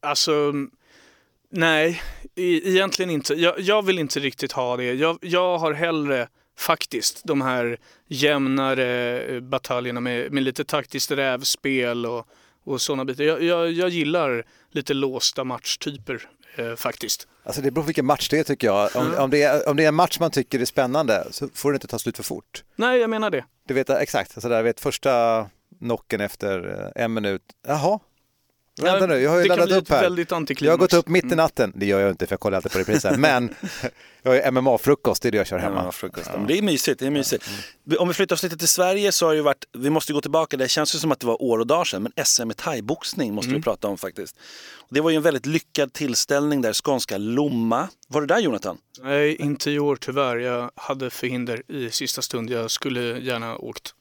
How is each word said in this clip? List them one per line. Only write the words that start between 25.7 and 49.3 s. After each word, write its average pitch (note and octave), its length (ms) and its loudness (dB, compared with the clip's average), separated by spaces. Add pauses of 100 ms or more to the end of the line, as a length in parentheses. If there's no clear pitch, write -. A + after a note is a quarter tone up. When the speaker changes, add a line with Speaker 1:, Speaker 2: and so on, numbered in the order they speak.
Speaker 2:
knocken A2+ 420 -4
efter, F#2+ 640 -6 (120)
eh, A#2+ 80 -4
en A2+ 100 -2
minut. G#2 280 -2 (260)
Jaha. D#3 320 0 (840)
Vänta F3+ 180 4
Speaker 1:
Ja, F#3+ 80 4
Speaker 2:
nu, D3+ 120 4
jag C3+ 120 4
har E3+ 60 6
ju F3 60 6
Speaker 1:
det - 60 4
kan F3+ 80 4
Speaker 2:
laddat F3 120 4
Speaker 1:
bli F#3+ 80 6
Speaker 2:
upp F#3 60 2
Speaker 1:
ett - 60 -12
Speaker 2:
här. C#3+ 120 6
Speaker 1:
väldigt F3 300 0
antiklimax. D3+ 360 -2
Speaker 2:
Jag D#3 60 8
har E3+ 40 4
gått F3+ 160 4
upp E3+ 140 6
mitt E3+ 160 2
i - 40 -4
Speaker 1:
Mm. F3 100 0
Speaker 2:
natten. C#3 380 2
Det G2 100 -2
gör G2 140 4
jag G2 100 4
inte, F2+ 180 -2
för - 60 -2
jag F#2+ 60 -4
kollar G2+ 160 0
alltid F#2 160 -2
på F#2 80 0
reprisen. A#2 420 2
Speaker 1:
<laughs> - 0 -
Speaker 2:
Men B2+ 340 2 (640)
jag C3 100 2
har B2+ 40 8
ju C3+ 60 6
M C3 160 2
M B2+ 100 2
A-frukost, B2+ 560 2
det A#2+ 60 2
är - 20 -4
det G#2 60 2
jag G2 100 2
kör F#2 100 -4
hemma. F2+ 180 -4
Speaker 3:
M F#2 60 -2
M F2+ 80 -4
A-frukost. F2+ 440 -10
Speaker 2:
Ja. - 40 -6
Speaker 3:
Men G#2 100 -2
det D3+ 100 2
är G#3 40 0
mysigt, C#3+ 380 0
det C3 60 -4
är C3+ 40 0
mysigt. C#3 360 -2 (420)
Speaker 2:
Mm. E3 120 2
Speaker 3:
Om F3+ 80 4
vi F3 60 0
flyttar F#3 220 2
oss - 80 -4
lite E3+ 140 -4
till D#3+ 100 0
Sverige F#3+ 440 2
så - 140 2
har D#3+ 80 6
det - 40 4
ju D3+ 60 2
varit, C#3+ 220 2 (120)
vi C3 120 0
måste D#3 240 0
gå C#3+ 80 2
tillbaka, D3+ 360 0
det C3 100 0
känns D3+ 280 0
ju D#3 40 -4
som D3+ 120 0
att C3 80 0
det B2 80 -4
var A2+ 140 0
år A2+ 180 2
och A#2 80 0
dagar D#3+ 160 4
sedan, G2 200 -4
men A#2+ 120 -6
S - 240 2
M A2+ 120 -4
i - 20 -6
thaiboxning C3 800 -4
måste G#2+ 160 -4
vi C3 60 0
Speaker 1:
Mm. - 80 -2
Speaker 3:
prata G#2+ 240 -2
om G2+ 100 -4
faktiskt. F#2+ 380 -10 (380)
Och - 220 -20
det C#3+ 60 4
var E3 80 4
ju D#3+ 60 4
en D#3 80 2
väldigt D3+ 220 2
lyckad D3 480 0
tillställning C#3+ 680 0
där, A2 120 0
skånska B2 440 -2
Lomma. A#2+ 720 0 (200)
Var C#3+ 140 0
du C#3+ 60 -4
där, F#3+ 120 4
Jonathan? G#2+ 380 -2 (240)
Speaker 1:
Nej, C#3+ 340 2